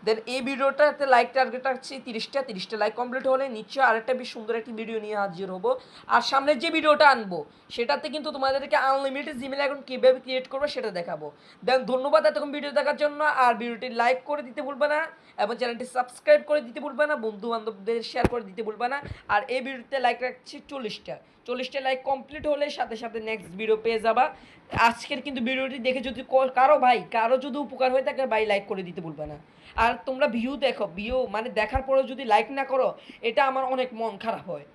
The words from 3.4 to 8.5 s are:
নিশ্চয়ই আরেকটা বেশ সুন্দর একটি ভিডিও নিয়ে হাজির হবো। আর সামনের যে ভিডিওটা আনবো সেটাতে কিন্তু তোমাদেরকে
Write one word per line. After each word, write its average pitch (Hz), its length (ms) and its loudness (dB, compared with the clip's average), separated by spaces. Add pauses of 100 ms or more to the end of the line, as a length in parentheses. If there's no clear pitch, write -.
নিশ্চয়ই 254 320 0
আরেকটা 226 300 0
বেশ 247 140 -10
সুন্দর 226 260 -4
একটি 233 200 -12
ভিডিও 220 240 -4
নিয়ে 214 180 -4
হাজির 190 320 -6
হবো। 185 160 -2 (440)
আর 233 160 6
সামনের 277 320 2
যে 330 140 0
ভিডিওটা 302 380 8
আনবো 196 240 -6 (360)
সেটাতে 269 400 -2
কিন্তু 302 220 -6
তোমাদেরকে 269 400 2 (140)